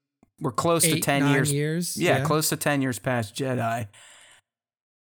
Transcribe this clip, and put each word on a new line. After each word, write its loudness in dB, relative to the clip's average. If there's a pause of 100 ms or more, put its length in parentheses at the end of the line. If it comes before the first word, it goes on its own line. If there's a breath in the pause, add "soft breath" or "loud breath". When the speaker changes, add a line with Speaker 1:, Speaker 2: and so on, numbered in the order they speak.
(400)
Speaker 1:
we're -4
close 2
to 4
Speaker 2:
Eight, -4
Speaker 1:
ten 2
Speaker 2:
nine 4
Speaker 1:
years. 2
Speaker 2:
years, -2
Speaker 1:
Yeah, 2
Speaker 2:
yeah. -2
Speaker 1:
close 0
to -2
ten 0
years -2
past -4
Jedi. -4 (1200 loud breath)